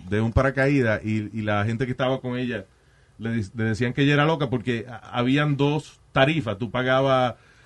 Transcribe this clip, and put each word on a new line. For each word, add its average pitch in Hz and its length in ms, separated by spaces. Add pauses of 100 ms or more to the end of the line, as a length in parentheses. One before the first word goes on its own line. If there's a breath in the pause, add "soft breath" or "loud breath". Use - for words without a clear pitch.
de 104 120
un 113 120
paracaídas 135 720
y, 107 280
y 110 100
la 104 220
gente 113 220
que 123 60
estaba 131 280
con 123 160
ella 120 280 (540 soft breath)
le, 113 120
di-, 113 240
le 110 120
decían 113 260
que 143 100
ella 143 120
era 147 100
loca 151 260
porque 117 400
ha-, 117 60 (200)
habían 139 400
dos 147 440 (100)
tarifas. 131 480
Tú 107 140
pagabas 131 640 (300 soft breath)